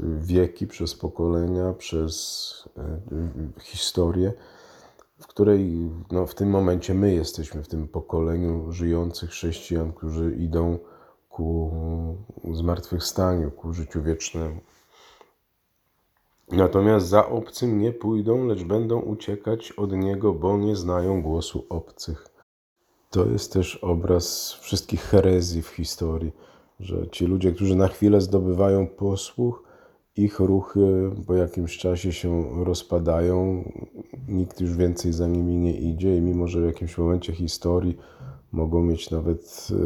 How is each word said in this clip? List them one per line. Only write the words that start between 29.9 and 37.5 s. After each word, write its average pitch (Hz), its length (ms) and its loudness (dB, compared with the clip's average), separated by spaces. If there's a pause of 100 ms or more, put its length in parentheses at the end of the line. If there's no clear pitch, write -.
ich 104 240 2
ruchy 95 720 4 (160)
po 90 60 0
jakimś 87 440 0
czasie 90 340 -2
się 85 520 -2
rozpadają, 90 1080 0 (560)
nikt 92 340 -2
już 87 160 -2
więcej 87 360 2
za 85 140 0
nimi 87 280 2
nie 85 220 2
idzie 85 400 0
i 85 40 2
mimo, 87 260 0
że 87 140 0
w 85 40 2
jakimś 85 320 -4
momencie 87 360 0
historii 87 640 -2 (540)